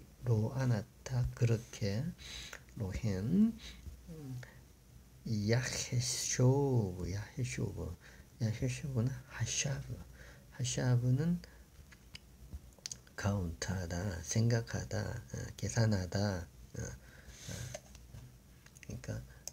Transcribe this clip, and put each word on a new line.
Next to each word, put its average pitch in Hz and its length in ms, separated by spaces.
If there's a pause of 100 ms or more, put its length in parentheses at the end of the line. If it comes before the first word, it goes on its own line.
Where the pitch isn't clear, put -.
(260)
로 110 280
안았다. 123 840
그렇게 110 680 (720)
로헨, 113 760 (560)
음, 139 320 (1080)
야헤쇼브, 123 1600
야헤쇼브, 104 840 (440)
야헤쇼브는 123 680 (160)
하샤브, 135 680 (540)
하샤브는 131 920 (1700)
카운트하다, 90 1080
생각하다, 117 760
어, 101 380 (200)
계산하다, 98 640 (580)
어, - 40
어, - 720 (1300)
그러니까, - 280 (400)